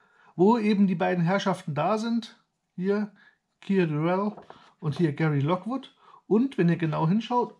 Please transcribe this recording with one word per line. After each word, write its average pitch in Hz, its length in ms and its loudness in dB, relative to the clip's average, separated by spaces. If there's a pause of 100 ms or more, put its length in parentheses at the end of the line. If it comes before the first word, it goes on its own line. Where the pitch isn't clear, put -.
(360)
wo 208 220 4
eben 208 300 2
die 185 80 0
beiden 180 280 0
Herrschaften 185 500 -2
da 170 240 0
sind. 233 400 -4 (380)
Hier 202 360 -2 (500)
Keir 185 260 2
Dullea 175 480 -2 (440)
und 147 180 -4
hier 156 160 2
Gary 147 280 0
Lockwood. 185 520 -4 (340)
Und 247 300 0
wenn 170 120 4
ihr 165 80 2
genau 160 300 -2
hinschaut, 226 520 0